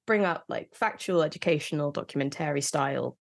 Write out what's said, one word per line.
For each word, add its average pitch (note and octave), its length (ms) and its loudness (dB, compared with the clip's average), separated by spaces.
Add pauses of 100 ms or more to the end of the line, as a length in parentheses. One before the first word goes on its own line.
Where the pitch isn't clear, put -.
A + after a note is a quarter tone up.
bring G#3 200 4
up, E3+ 220 -2
like, - 260 -6
factual, F#3 480 2
educational, D3+ 720 0
documentary C#3+ 680 -2
style C3+ 600 -2